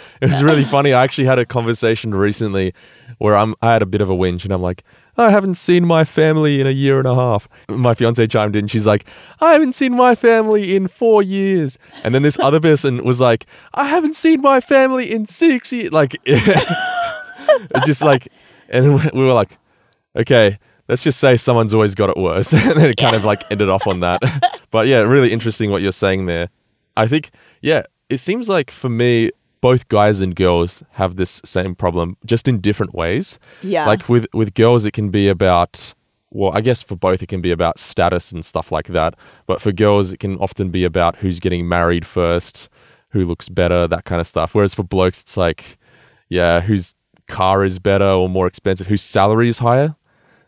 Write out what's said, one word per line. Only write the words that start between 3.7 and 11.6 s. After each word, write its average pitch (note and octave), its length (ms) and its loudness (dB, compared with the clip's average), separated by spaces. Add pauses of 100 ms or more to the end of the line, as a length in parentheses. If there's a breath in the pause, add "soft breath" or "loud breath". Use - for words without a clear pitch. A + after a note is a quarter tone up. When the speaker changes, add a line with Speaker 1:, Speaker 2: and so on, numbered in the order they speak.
Speaker 1:
had A2 100 4
a G2 40 0
bit G2+ 140 -4
of F#2+ 100 0
a F#2+ 40 0
whinge F2+ 300 -2
and F#2+ 80 -4
I'm F#2 100 -4
like, F2+ 220 -6 (320 soft breath)
"I A#3 140 4
haven't G3 240 2
seen F3 300 2
my E3 200 2
family D#3 560 0
in C3+ 80 0
a - 20 0
year C3+ 280 0
and C3 100 -2
a B2 80 2
half." A#2+ 320 0 (200 soft breath)
My A#2+ 260 0
fiance A#2 340 2
chimed G#2+ 260 0
in. G#2 140 -2
She's G#2+ 180 -2
like, G#2 200 2 (340 loud breath)
"I D#4+ 140 4
haven't D4 200 2
seen C4 220 -2
my B3 180 4
family G#3+ 600 2
in F#3+ 100 0
four A3 340 2
years." F#3+ 560 -2 (280 loud breath)